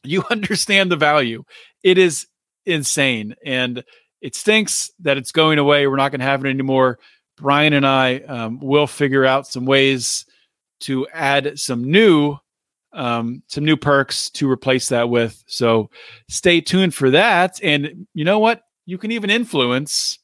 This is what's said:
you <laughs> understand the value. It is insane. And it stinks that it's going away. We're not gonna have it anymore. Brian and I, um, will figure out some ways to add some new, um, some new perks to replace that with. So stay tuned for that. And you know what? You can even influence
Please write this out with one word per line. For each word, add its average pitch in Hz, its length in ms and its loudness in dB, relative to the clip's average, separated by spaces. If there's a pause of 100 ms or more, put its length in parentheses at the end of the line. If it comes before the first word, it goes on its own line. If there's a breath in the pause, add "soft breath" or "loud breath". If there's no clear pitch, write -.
you 165 240 -2
<laughs> - 40 -12
understand 196 600 0
the 175 60 0
value. 143 480 0 (380 loud breath)
It 185 160 4
is 175 280 2 (400)
insane. 131 760 -2
And 127 400 -4 (360 soft breath)
it 131 140 -12
stinks - 560 -2 (100)
that 143 160 0
it's 131 160 -10
going 156 260 4
away. 143 280 4
We're 135 100 0
not 139 140 0
gonna 131 140 -4
have 135 200 0
it 139 40 -2
anymore. 131 500 0 (380 soft breath)
Brian 147 360 2
and 139 140 2
I, 131 340 2
um, 120 380 -10
will 143 280 0
figure 135 380 0
out 135 220 2
some 127 180 -8
ways 135 600 0 (540)
to 135 320 -4
add 143 460 -2
some 123 260 -6
new, 151 520 4 (560)
um, 120 540 -4
some 147 180 -6
new 151 120 4
perks - 540 0
to 139 200 -2
replace 131 380 0
that 120 200 0
with. 117 380 -2
So 113 440 0 (380 loud breath)
stay 170 320 2
tuned 185 340 0
for 135 160 2
that. 180 520 2
And 147 500 -4
you 151 120 -6
know 208 160 0
what? 226 220 0 (220)
You 180 140 -12
can 220 140 -8
even 214 180 -4
influence 147 920 -2